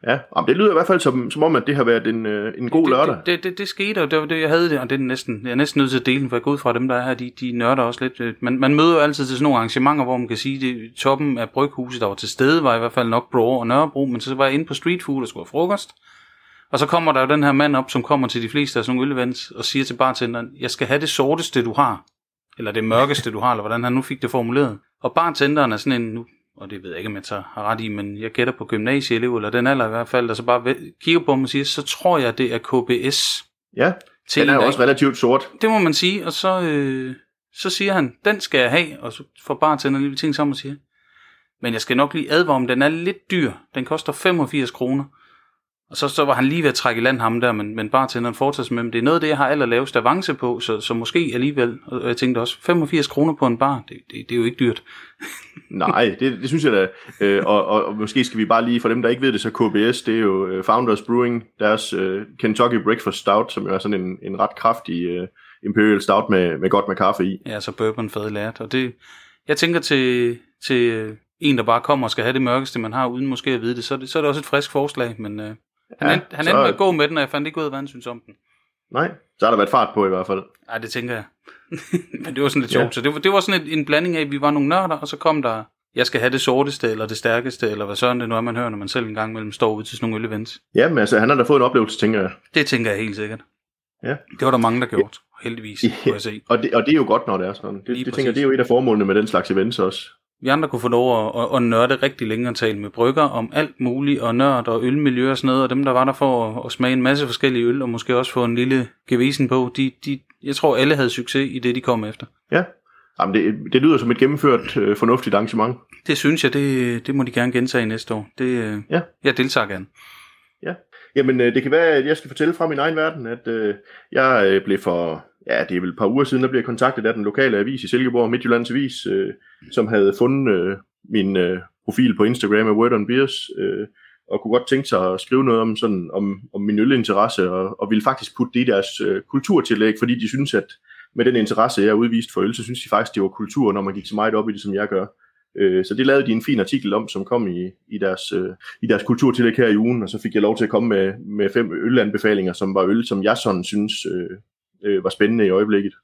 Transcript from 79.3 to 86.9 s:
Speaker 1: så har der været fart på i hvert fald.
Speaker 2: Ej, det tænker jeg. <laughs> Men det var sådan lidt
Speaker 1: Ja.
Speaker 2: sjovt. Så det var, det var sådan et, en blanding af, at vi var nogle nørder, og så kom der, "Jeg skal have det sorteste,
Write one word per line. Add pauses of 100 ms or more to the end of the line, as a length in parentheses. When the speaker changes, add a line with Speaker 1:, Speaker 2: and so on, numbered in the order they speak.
Speaker 1:
så
har
der
været
fart
på
i
hvert
fald. (260)
Speaker 2:
Ej,
det
tænker
jeg. (480)
<laughs>
Men
det
var
sådan
lidt
Speaker 1:
Ja.
Speaker 2:
sjovt.
Så
det
var,
det
var
sådan
et,
en
blanding
af,
at
vi
var
nogle
nørder,
og
så
kom
der, (300)
"Jeg
skal
have
det
sorteste,